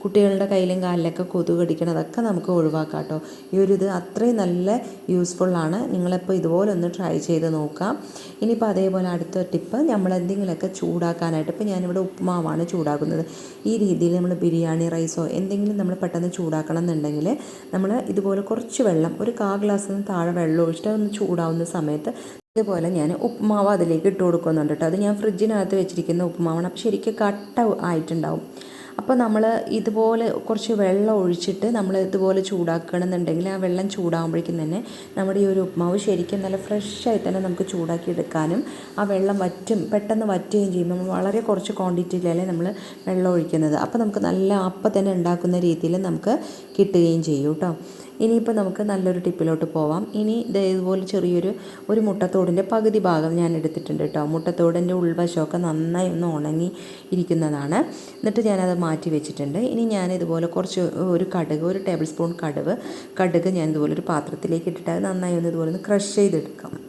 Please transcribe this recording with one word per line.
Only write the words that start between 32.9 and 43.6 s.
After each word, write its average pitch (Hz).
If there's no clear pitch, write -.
ആ 190
വെള്ളം 180
ചൂടാകുമ്പോഴേക്കും 165
തന്നെ 160
നമ്മുടെ 196
ഈ -
ഒരു 190
ഉപ്പുമാവ് 175
ശരിക്കും 190
നല്ല 190
ഫ്രഷായി 208
തന്നെ 190
നമുക്ക് 185
ചൂടാക്കി 170
എടുക്കാനും 170
ആ 208
വെള്ളം 196
വറ്റും, 180
പെട്ടെന്ന് 214
വറ്റുകയും 202
ചെയ്യും. 175
നമ്മൾ 185
വളരെ 196
കുറച്ച് 190
ക്വാണ്ടിറ്റിയിലല്ലേ 180
നമ്മൾ 170
വെള്ളം 185
ഒഴിക്കുന്നത്. 156